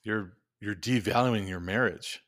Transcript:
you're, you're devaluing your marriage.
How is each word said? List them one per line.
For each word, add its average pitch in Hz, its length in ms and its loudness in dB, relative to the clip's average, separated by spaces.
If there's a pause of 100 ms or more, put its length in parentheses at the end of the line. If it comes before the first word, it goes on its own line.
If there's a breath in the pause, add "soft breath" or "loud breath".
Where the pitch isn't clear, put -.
you're, 107 300 -2 (260)
you're 104 160 -6
devaluing 110 720 2
your 92 120 -4
marriage. 95 680 -2